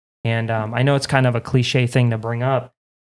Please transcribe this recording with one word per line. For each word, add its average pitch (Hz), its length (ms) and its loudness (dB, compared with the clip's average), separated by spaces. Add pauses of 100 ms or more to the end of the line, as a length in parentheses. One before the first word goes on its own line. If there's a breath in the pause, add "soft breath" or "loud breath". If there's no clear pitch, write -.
(240)
And, 113 260 -2
um, 110 240 -4
I 120 100 0
know 143 120 4
it's 135 100 -2
kind 131 220 2
of 120 80 0
a 117 60 -2
cliche 127 440 0
thing 120 260 2
to 113 60 -2
bring 117 260 -6
up, 127 300 -2 (320)